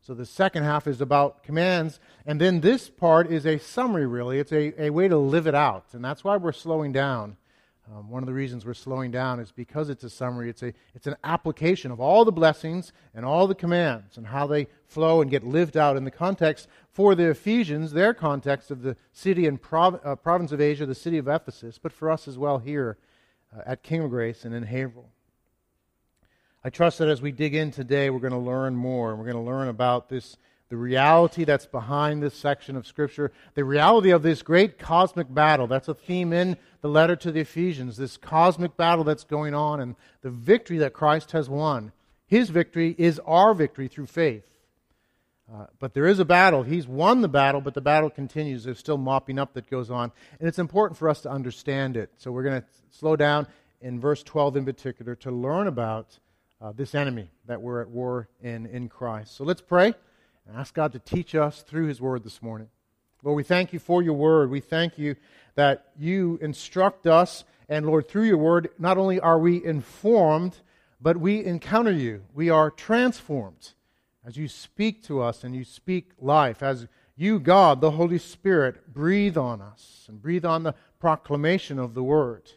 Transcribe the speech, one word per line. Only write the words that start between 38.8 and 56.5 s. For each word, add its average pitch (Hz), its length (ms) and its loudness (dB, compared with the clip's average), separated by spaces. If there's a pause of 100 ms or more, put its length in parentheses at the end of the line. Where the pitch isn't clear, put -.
that's 151 180 -2
going 151 300 -6
on 147 260 -2
and 123 160 -10 (260)
the 131 80 -10
victory 165 500 0
that 139 140 0
Christ 151 380 0
has 151 180 -2
won. 139 440 -4 (340)
His 220 220 2
victory 165 480 0
is 165 280 2
our 185 280 6
victory 139 340 -2
through 139 200 -14
faith. 135 360 -2 (1080)
Uh, 104 140 -18 (140)
but 131 140 -10
there 143 140 2
is 190 120 4
a 175 60 4
battle. 175 380 6
He's 147 240 -4
won 180 340 2
the 196 60 2
battle, 139 340 2
but 139 120 -8
the 139 80 -6
battle 151 280 2
continues. 139 560 -8
There's 127 140 -10
still 151 180 -4
mopping 135 420 -2
up 139 140 -6
that 123 160 -14
goes 123 200 -8
on. 120 220 -6 (280)
And 165 80 -4
it's 165 120 -4
important 175 380 0
for 156 120 0
us 147 120 -2
to 131 100 -10
understand 135 640 -6
it. 104 200 -8
So 127 140 -14
we're 127 120 -6
gonna 135 220 -4 (260)
slow 156 240 0
down 147 320 2 (340)
in 123 180 -10
verse 143 240 -2
twelve 143 320 0
in 139 100 -2
particular 120 500 -10
to 127 160 -12
learn 143 360 -4
about, 113 520 -6 (420)